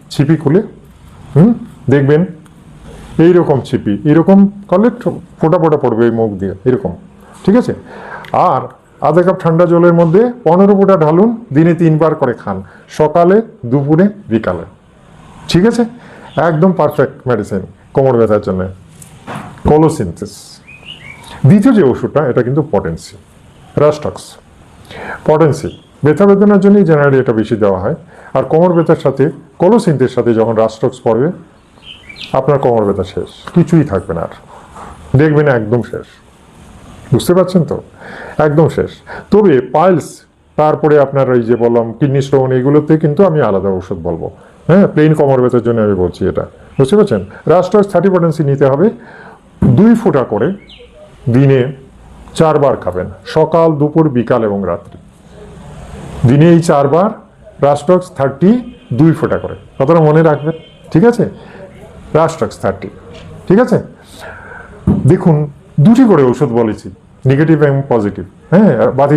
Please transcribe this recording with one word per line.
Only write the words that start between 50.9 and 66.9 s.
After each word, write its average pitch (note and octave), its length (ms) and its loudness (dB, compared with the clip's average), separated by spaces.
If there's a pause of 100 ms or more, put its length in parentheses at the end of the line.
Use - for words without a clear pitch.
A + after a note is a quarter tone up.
দিনে C3+ 240 4 (800)
চারবার D3 440 2
খাবেন, F2+ 240 -6 (280)
সকাল, D#3+ 320 2 (120)
দুপুর, D3+ 260 0 (120)
বিকাল A#2+ 320 0
এবং G2+ 100 -4 (120)
রাত্রি। - 260 -10 (1300)
দিনে C#3+ 260 4
এই E3+ 40 4 (100)
চারবার D3+ 400 2 (580)
রাস্টক্স F3 400 0 (100)
থার্টি C#3+ 320 0 (500)
দুই D#3+ 200 4
ফোঁটা G2+ 240 -2
করে, F#2 120 -12 (240)
কথাটা D#3+ 280 2
মনে D#3 220 2
রাখবেন, D3 260 -4 (360)
ঠিক E3 200 2
আছে? A#3 120 -2 (960)
রাস্টক্স D#3 440 -4
থার্টি, F#2+ 260 -6 (580)
ঠিক F#3+ 180 4
আছে? A3 120 0 (1300)
দেখুন, F3+ 240 2 (500)
দুটি A#3 260 6
করে D3 200 2
ওষুধ A#2 180 -2 (100)
বলেছি, G#2+ 280 -4 (420)